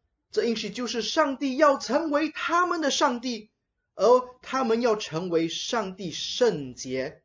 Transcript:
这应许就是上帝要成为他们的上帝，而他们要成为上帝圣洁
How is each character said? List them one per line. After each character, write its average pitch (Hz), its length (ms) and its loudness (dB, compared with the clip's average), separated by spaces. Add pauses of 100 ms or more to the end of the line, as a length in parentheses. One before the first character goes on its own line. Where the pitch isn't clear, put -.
(320)
这 202 140 0
应 233 100 2
许 208 160 -6
就 240 160 -6
是 233 160 -4
上 277 340 0
帝 262 200 -4
要 285 200 6
成 294 320 -2
为 294 220 0
他 - 340 0
们 349 160 -2
的 285 80 0
上 254 320 2
帝， 226 300 -8 (420)
而 - 100 -2 (380)
他 262 220 -4
们 233 180 2
要 233 140 2
成 180 340 -6
为 165 180 2
上 190 480 -4
帝 185 140 -10
圣 147 640 -2
洁 131 520 -8